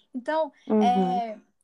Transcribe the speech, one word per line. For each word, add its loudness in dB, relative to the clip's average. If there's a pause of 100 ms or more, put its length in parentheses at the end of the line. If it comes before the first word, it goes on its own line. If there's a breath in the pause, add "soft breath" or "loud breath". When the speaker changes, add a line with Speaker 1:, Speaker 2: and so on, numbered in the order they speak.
(140 soft breath)
Speaker 1:
Então, -4 (160 soft breath)
Speaker 2:
Uhum. 2
Speaker 1:
é, -12 (240)